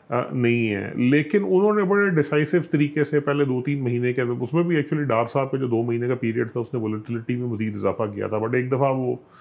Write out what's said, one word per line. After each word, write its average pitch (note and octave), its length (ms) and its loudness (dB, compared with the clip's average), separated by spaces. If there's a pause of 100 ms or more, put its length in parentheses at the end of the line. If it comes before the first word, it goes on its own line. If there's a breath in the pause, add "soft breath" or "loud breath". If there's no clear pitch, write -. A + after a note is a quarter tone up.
(120 loud breath)
आ, B2 120 0 (100)
नहीं A#2+ 340 2
हैं। G#2 420 0
लेकिन D3+ 340 2
उन्होंने G3+ 400 2
बड़े G3+ 260 2
डिसाइसिव D3+ 600 2
तरीके D3 320 2
से D3 160 0
पहले C#3+ 260 0
दो B2+ 160 0
तीन C#3 200 -2
महीने B2 320 0
के B2+ 80 -2
अंदर, A#2+ 120 0
उसमें C#3 340 0
भी D#3+ 160 2
actually D3 240 -2
डार A2+ 200 2
साहब C3+ 200 0
का C3+ 100 -2
जो C3+ 100 -2
दो A#2 160 2
महीने A#2+ 240 -2
का B2+ 80 0
पीरियड A#2 340 -2
था A#2+ 100 -6
उसने A#2 200 -4
वोलेटिलिटी A2 560 -4
में B2 180 -4
मज़ीद G#2+ 220 -2
इजाफा G2+ 300 0
किया G2+ 220 -4
था। G#2+ 140 -2
But A#2 140 -2
एक B2+ 140 0
दफ़ा C3+ 200 2
वो, B2+ 300 -2 (220 loud breath)